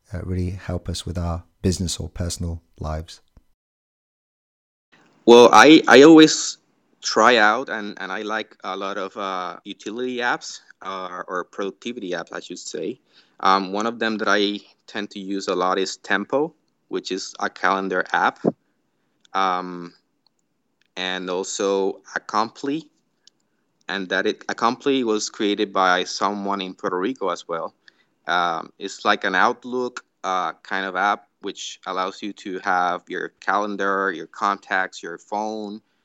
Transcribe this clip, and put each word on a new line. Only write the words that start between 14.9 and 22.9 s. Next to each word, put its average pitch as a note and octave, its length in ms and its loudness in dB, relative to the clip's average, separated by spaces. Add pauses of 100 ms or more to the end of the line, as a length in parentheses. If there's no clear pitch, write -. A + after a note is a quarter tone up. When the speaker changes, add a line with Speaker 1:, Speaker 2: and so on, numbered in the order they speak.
Speaker 2:
to G#2 100 -14
use G2 260 -6
a G2 80 -2
lot F#2 240 0
is F#2+ 180 -4
Tempo, C3+ 580 -4 (340)
which F#2 240 -8
is - 260 -8
a G2+ 100 -4
calendar F#2+ 640 -2
app, F2+ 320 -2 (880)
um, F2+ 600 -4 (1040)
and F#2 340 -6
also G2 720 -2 (160)
Acompli, C#3 720 -4 (1000)